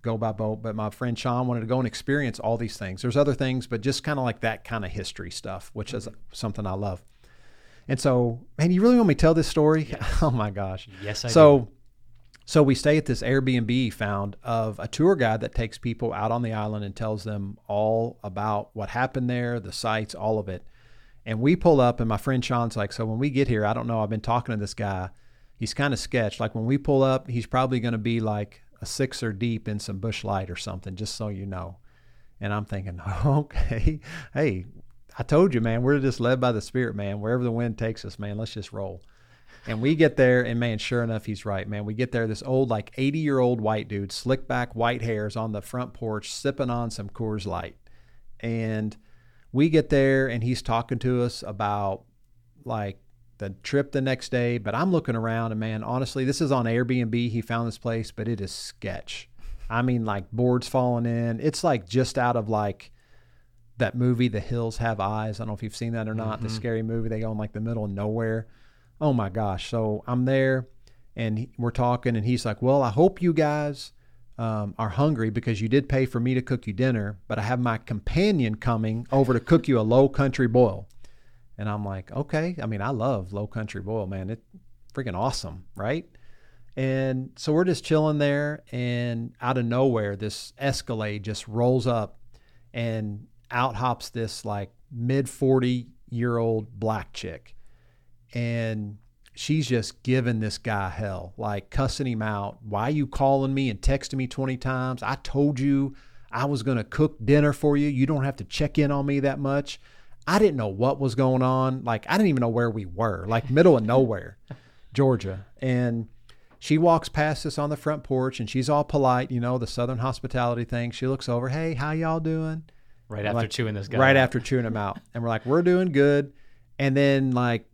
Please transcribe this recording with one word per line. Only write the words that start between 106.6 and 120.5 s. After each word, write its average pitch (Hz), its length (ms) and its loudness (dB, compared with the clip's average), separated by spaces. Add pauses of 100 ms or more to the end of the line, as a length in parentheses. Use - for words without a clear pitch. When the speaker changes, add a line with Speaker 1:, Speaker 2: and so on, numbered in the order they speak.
Speaker 1:
gonna 123 220 0
cook 151 400 0
dinner 147 280 6
for 147 240 2
you. 147 120 2
You 135 160 2
don't 139 200 2
have 139 120 -2
to 95 80 -10
check - 340 -2
in 147 120 4
on 139 160 0
me 139 140 2
that 135 180 0
much." 139 420 -2 (460)
I 190 140 4
didn't 180 160 6
know 110 120 0
what 123 300 0
was 131 160 0
going 131 260 4
on. 131 440 0
Like, 117 240 -2
I 165 100 2
didn't 214 120 6
even 131 100 4
know 117 80 2
where 117 200 2
we 107 160 -4
were, 90 440 -2
like, 117 200 2
middle 156 280 8
of 110 80 2
nowhere, 110 540 2 (120)
<laughs> - 420 -20
Georgia. 104 540 2 (160)
And 123 460 0 (500)
she 151 200 2
walks 165 300 4
past 151 380 -2
us 147 120 -6
on 147 120 -2
the 147 60 -4
front 151 260 -4
porch, 127 380 -2
and 110 100 -6
she's 127 180 0
all 147 140 4
polite, 131 480 2
you 123 80 -2
know, 120 180 0
the 117 120 -4
Southern 123 300 -4
hospitality 120 640 -2